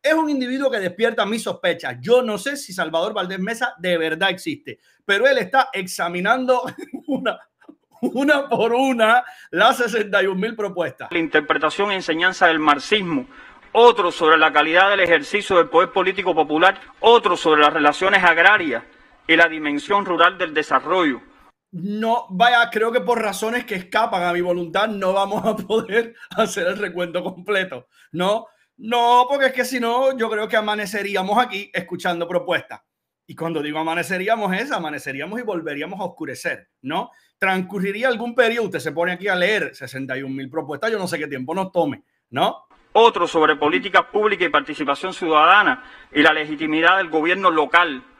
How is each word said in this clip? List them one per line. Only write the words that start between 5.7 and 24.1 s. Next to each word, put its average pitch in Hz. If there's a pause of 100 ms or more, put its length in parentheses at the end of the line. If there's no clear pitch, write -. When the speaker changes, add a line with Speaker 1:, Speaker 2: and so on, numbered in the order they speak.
Speaker 1:
examinando 196 (220)
<laughs> -
una, 262 (600)
una 277
por 226
una 247 (280)
las 220
sesenta 208
y 190
un 185
mil 226
propuestas. 175
Speaker 2:
La 175
interpretación 156
y 196
enseñanza 180
del 160
marxismo, 151 (440)
otro 214
sobre 160
la 156
calidad 165
del 196
ejercicio 175
del 160
poder 180
político 185
popular, 156 (200)
otro 220
sobre 156
las 147
relaciones 180
agrarias 170 (440)
y 165
la 165
dimensión 160
rural 180
del 170
desarrollo. 147 (520)
Speaker 1:
No, 214
vaya, 233
creo 226
que 240
por 226
razones 220
que 196
escapan 196